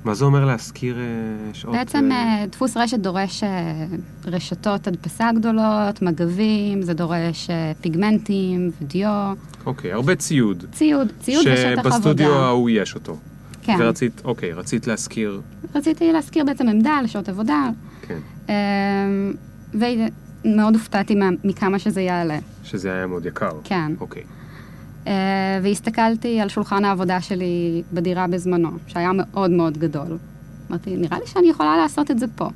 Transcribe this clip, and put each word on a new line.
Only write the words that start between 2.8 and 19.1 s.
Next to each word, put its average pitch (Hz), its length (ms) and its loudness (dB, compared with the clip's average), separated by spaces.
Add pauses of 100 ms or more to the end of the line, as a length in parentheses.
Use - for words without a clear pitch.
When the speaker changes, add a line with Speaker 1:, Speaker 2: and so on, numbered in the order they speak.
Speaker 2:
דורש, 190 460 -2
אה, 208 40 0 (760)
רשתות 180 640 -2
הדפסה 196 500 -2
גדולות, 214 680 2
מגבים, 196 800 2
זה 170 120 -2
דורש, 165 560 -2
אה, 160 300 -2
פיגמנטים 185 920 2 (120)
ודיו. 196 520 0 (320)
Speaker 1:
אוקיי, 127 260 -4
הרבה 135 240 2
ציוד. 110 560 2
Speaker 2:
ציוד, 285 360 2 (120)
ציוד 285 320 2
ושטח 127 260 4
עבודה. 143 160 2
Speaker 1:
שבסטודיו 147 400 4
ההוא 123 360 4
יש 101 240 2
אותו. 85 220 -10 (460)
Speaker 2:
כן. 214 160 2
Speaker 1:
ורצית, 113 460 2
אוקיי, 110 280 -4
רצית 101 340 -4
להשכיר. 104 540 -4 (340)
Speaker 2:
רציתי 320 380 2
להשכיר 311 320 2
בעצם 269 240 2
עמדה 226 360 4
לשעות 208 240 -4
עבודה. 240 420 0 (320)
Speaker 1:
כן. 85 160 -8 (300)
Speaker 2:
אמ, 104 840 0 (420)